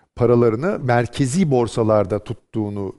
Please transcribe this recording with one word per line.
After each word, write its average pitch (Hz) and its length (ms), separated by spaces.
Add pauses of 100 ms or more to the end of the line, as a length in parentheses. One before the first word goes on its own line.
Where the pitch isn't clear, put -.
(160)
paralarını 120 600
merkezi 131 720
borsalarda 107 680
tuttuğunu, 104 800